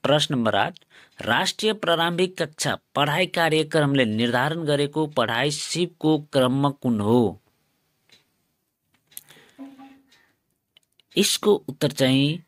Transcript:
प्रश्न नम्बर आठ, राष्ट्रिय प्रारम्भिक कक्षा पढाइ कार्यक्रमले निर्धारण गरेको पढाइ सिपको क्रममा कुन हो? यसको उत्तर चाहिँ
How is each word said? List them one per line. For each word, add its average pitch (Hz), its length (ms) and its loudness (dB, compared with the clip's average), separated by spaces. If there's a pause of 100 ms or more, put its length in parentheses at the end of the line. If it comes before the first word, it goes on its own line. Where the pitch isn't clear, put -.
प्रश्न 147 320 2
नम्बर 110 200 0
आठ, 131 240 0 (420)
राष्ट्रिय 185 520 0
प्रारम्भिक 175 640 -2
कक्षा 151 400 -4 (180)
पढाइ 147 300 0
कार्यक्रमले 151 800 0
निर्धारण 120 600 -2
गरेको 147 420 -2
पढाइ 127 440 -2
सिपको 156 680 -2
क्रममा 139 500 0
कुन 120 320 -2
हो? 107 400 2 (3750)
यसको 202 360 2 (140)
उत्तर 139 240 -4
चाहिँ 139 560 0